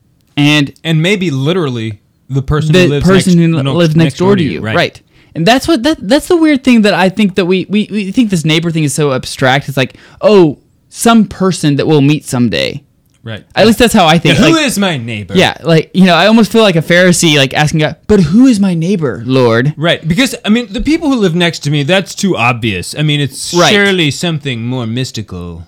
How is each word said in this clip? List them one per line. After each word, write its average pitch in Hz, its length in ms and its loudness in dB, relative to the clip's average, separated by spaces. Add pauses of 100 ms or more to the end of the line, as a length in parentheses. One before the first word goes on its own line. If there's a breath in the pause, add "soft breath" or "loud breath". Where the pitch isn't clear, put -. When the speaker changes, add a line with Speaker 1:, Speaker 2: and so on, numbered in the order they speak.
(360)
Speaker 1:
And 147 380 0 (100)
Speaker 2:
And 160 160 -2
maybe 180 300 -2
literally 135 720 -4 (260)
the 135 140 -4
person 151 300 -2
Speaker 1:
the 180 100 4
Speaker 2:
who 175 60 2
lives 143 180 0
Speaker 1:
person 185 320 2
Speaker 2:
next, 165 180 2
Speaker 1:
who 156 60 -2
Speaker 2:
no-, 139 120 -4
Speaker 1:
lives 160 220 2
next 160 220 0
door 196 180 2
to 180 60 0
you. 92 180 -4
Speaker 2:
Right. 110 160 -4
Speaker 1:
Right. 160 260 -4 (320 soft breath)
And 165 120 -4
that's 254 200 2
what, 311 180 0
that, 311 160 0
that's 226 280 0
the 359 80 2
weird 302 260 2
thing 240 200 4
that 202 100 2
I 175 160 2
think 190 280 -2
that 190 100 0
we, 185 240 0
we, 208 200 -2
we 196 220 -6
think 240 180 0
this 165 140 -2
neighbor 160 260 0
thing 160 140 -2
is 139 100 -4
so 147 180 -2
abstract. 131 560 -2
It's 135 80 -8
like, 135 200 -4 (260 loud breath)
"Oh, 180 360 4 (300)
some 233 380 2
person 160 500 -2
that 139 100 -2
we'll 151 140 4
meet 143 240 0
someday." 87 580 -4 (400)
Speaker 2:
Right. 110 220 -16 (100)
Speaker 1:
At 185 120 2
least 226 140 4
that's 233 120 2
how 190 140 4
I 160 120 4
think. 156 200 0
Speaker 2:
Yeah, 233 80 4
who 320 80 4
Speaker 1:
Like, 311 120 0
Speaker 2:
is 208 120 -4
my 185 180 -2
neighbor? 107 400 -8
Speaker 1:
yeah, 180 260 0
like, 160 300 0
you - 140 4
know, 175 80 4
I 170 140 2
almost 220 240 4
feel 226 100 4
like 196 140 2
a 165 40 0
Pharisee, 170 560 2
like, 135 160 0
asking 151 280 0
God, 151 160 -2 (100)
"But 208 140 4
who 190 260 4
is 240 140 4
my 196 120 0
neighbor, 160 540 -2
Lord?" 127 500 2
Speaker 2:
Right, 156 320 -2
because, 190 340 0
I - 60 -6
mean, 220 240 -2
the 226 80 -6
people 311 300 -2
who 269 60 0
live 196 180 0
next 175 300 -2
to 143 60 -4
me, 147 120 0
that's 180 320 -2
too 190 200 -4
obvious. 110 640 -4
I 151 40 -4
mean, 147 180 0
it's - 320 -8
Speaker 1:
Right. 170 220 2
Speaker 2:
surely 190 380 0
something 135 520 -6
more 123 220 -6
mystical, 95 800 -10